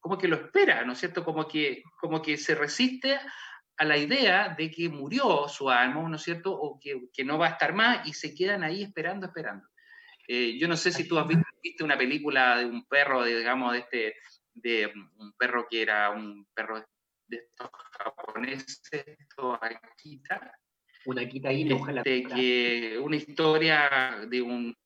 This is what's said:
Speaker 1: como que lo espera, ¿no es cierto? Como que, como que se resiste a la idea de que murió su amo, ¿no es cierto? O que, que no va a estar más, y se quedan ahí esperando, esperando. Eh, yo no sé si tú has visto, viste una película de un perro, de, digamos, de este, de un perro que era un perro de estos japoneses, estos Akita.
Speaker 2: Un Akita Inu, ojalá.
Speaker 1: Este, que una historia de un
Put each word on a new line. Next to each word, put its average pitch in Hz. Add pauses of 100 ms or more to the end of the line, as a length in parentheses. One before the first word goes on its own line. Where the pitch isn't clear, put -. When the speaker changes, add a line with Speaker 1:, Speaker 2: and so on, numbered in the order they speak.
Speaker 1:
como 180
que 180
lo 160
espera, 185
¿no 123
es -
cierto? 175
Como 156
que, 147 (180)
como 160
que 151
se -
resiste 254 (580)
a 156
la 151
idea 190
de 160
que 165
murió 151
su 139
amo, 131
¿no 160
es 151
cierto? 170
O 147
que, 135
que 135
no 143
va 165
a -
estar 156
más, 220
y 156
se 151
quedan 190
ahí 180
esperando, 185
esperando. 104 (600)
Eh, 120
yo 165
no 165
sé 175
si 170
tú 170
has 151
visto, 165 (180)
viste 170
una 143
película 131
de 120
un 117
perro, 139
de, 117
digamos, 123
de 120
este, 113 (400)
de 113 (280)
un 104
perro 120
que 113
era 104
un 104
perro 110 (440)
de 117
estos 123 (300)
japoneses, 113 (120)
estos 139
Akita. 135 (540)
Speaker 2:
Un 127
Akita 131
Inu, 135
ojalá. 139
Speaker 1:
Este, 127
que 120
una 151
historia 147
de 123
un 120 (120)